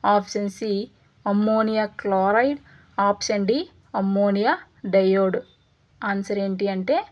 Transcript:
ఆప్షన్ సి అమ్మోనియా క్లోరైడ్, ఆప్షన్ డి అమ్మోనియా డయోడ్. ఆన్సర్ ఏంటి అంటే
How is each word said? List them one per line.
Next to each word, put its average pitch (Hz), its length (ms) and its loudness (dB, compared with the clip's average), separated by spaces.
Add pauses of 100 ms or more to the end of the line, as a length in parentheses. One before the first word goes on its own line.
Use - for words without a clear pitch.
ఆప్షన్ 202 520 0
సి 214 160 -4 (540)
అమ్మోనియా 220 580 2 (160)
క్లోరైడ్, 208 580 2 (400)
ఆప్షన్ 202 520 0
డి 247 60 2 (440)
అమ్మోనియా 202 520 2 (420)
డయోడ్. 190 440 4 (640)
ఆన్సర్ 202 440 -4
ఏంటి 196 300 -2
అంటే 185 220 -2 (160)